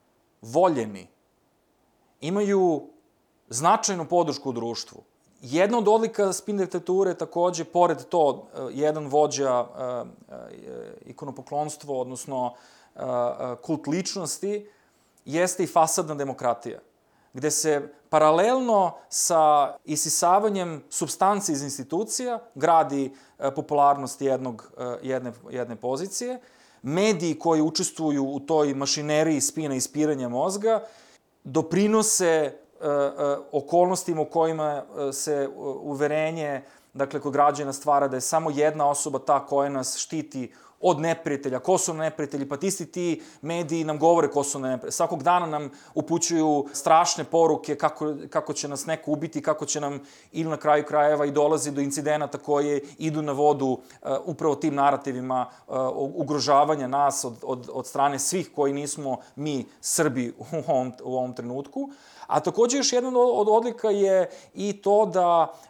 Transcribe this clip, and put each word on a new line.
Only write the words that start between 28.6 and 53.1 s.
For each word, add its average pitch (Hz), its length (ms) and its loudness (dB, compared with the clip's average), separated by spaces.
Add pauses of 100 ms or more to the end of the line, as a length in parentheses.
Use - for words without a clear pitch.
mašineriji 151 680 0
spina 147 340 -2
i - 20 -2
ispiranja 143 520 -2
mozga 202 540 0 (600)
doprinose, 185 840 2
e, 160 600 0
e, 143 500 0 (140)
okolnostima 170 720 2
u 147 40 2
kojima, 156 580 0 (260)
e, 135 40 -6
se, 151 200 -4
e, 139 140 0 (340)
uverenje, 151 840 -2 (300)
dakle, 139 260 -4
kod 143 140 -4
građana 143 400 2
stvara 143 340 2
da 131 100 -2
je 123 40 -4
samo 160 280 0
jedna 147 400 2
osoba 143 300 -2
ta 139 260 2
koja 139 240 0
nas 135 280 -4
štiti 135 540 -8 (300)
od 170 180 2
neprijatelja. 143 600 -2
Ko 180 180 2
su - 160 -2
neprijatelji? 151 560 -4
Pa 143 80 -4
ti 170 100 -4
isti 180 180 -4
ti 170 360 -4 (200)
mediji 165 420 -4
nam 151 160 -4
govore 165 280 6
ko 143 160 0
su 139 160 -6
neprijatelji. 131 320 -4
Svakog 165 320 -2
dana 175 220 4
nam 151 240 -6 (240)
upućuju 156 800 0
strašne 165 500 4
poruke 160 520 2
kako, 151 380 -2 (160)
kako 156 240 -4
će 143 140 -6
nas 139 180 -8
neko 160 260 -4
ubiti, 151 300 -4
kako 151 240 -2
će 147 160 -4
nam, 143 180 -6 (320)
ili 160 180 -4
na 151 80 -2
kraju 151 280 4
krajeva 151 400 2
i 147 60 -2
dolazi 147 400 2
do 143 100 -4
incidenata 147 560 -2
koje 143 440 0 (160)
idu 156 240 -2